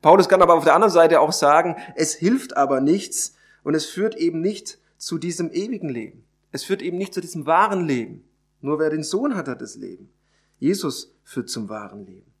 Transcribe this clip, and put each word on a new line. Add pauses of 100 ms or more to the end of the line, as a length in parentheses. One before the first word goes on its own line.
Paulus
kann
aber
auf
der
anderen
Seite
auch
sagen, (200)
es
hilft
aber
nichts (280)
und
es
führt
eben
nicht (180)
zu
diesem
ewigen
Leben. (280)
Es
führt
eben
nicht
zu
diesem
wahren
Leben. (380)
Nur
wer
den
Sohn
hat,
hat
das
Leben. (500)
Jesus (100)
führt
zum
wahren
Leben.